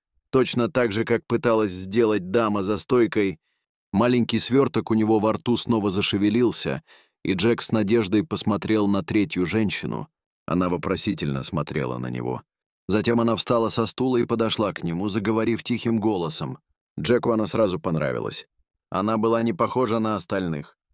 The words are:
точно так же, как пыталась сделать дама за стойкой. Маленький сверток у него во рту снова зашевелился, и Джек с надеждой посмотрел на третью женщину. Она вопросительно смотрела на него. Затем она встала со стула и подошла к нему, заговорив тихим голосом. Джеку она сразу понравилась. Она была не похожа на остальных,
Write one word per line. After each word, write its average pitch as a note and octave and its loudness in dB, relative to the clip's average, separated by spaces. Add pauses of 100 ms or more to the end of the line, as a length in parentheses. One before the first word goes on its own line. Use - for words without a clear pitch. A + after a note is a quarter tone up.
(300)
точно B2 2
так A#2+ 0
же, G#2+ -2
как A2+ 0
пыталась A2+ 2
сделать F#2+ 0
дама G#2 0
за G2+ -2
стойкой. G2+ 0 (540)
Маленький A#2+ 2
сверток B2 2
у - 4
него A2 4
во G#2+ 2
рту A#2 0
снова G#2+ 0
зашевелился, G2+ 0 (400)
и F#2+ 0
Джек G3+ 2
с - -4
надеждой G#2+ 2
посмотрел G2+ 0
на G2 0
третью F#2 0
женщину. E2 -2 (380)
Она F2+ 0
вопросительно E2 -4
смотрела C#2+ -4
на B1 -8
него. B1 -6 (460)
Затем A#2 2
она A#2 2
встала A#2 0
со A#2 -2
стула B2+ -2
и A#2+ 2
подошла A2 0
к - -10
нему, E2+ -2
заговорив A2 -2
тихим A2+ -2
голосом. E2+ -2 (420)
Джеку A#2 2
она A2 0
сразу G2 0
понравилась. C#2 -4 (420)
Она G#2 0
была A2+ 2
не A#2 0
похожа A2+ 0
на A2 0
остальных, F2 -6 (160)